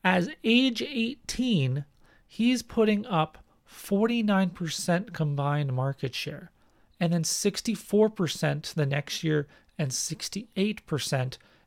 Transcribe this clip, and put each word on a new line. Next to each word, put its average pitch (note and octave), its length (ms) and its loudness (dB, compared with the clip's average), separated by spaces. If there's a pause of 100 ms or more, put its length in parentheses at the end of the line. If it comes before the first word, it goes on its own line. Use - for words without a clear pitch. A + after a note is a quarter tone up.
As F#3 280 2 (120)
age A#3+ 380 4
eighteen, A#3 1040 -2 (420)
he's A#3+ 360 2
putting G#3+ 420 2
up E3+ 320 0 (300)
forty-nine G#3 840 2
percent F3 640 -2
combined C#3+ 600 0
market C3+ 400 -4
share, D3 360 -10 (480)
and E3+ 140 2
then E3+ 120 0
sixty-four - 840 2
percent D#3 680 -2
the D3 120 2
next C#3 360 -4
year D3+ 240 2 (320)
and C#3 140 -2
sixty-eight - 920 -4
percent C3 500 -2 (300)